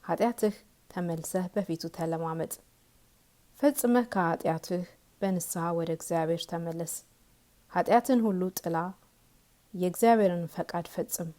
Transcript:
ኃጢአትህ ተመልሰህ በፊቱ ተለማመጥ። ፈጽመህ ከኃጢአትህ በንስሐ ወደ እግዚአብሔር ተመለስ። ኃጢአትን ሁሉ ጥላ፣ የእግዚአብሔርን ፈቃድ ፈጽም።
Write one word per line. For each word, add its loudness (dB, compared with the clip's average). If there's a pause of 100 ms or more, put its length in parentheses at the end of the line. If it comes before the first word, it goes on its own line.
ኃጢአትህ 0 (340)
ተመልሰህ -4
በፊቱ -4
ተለማመጥ። -4 (1040)
ፈጽመህ 4
ከኃጢአትህ 0 (340)
በንስሐ -2
ወደ -2
እግዚአብሔር -2
ተመለስ። -6 (800)
ኃጢአትን 4
ሁሉ 2 (140)
ጥላ፣ -2 (960)
የእግዚአብሔርን 4
ፈቃድ -6
ፈጽም። -6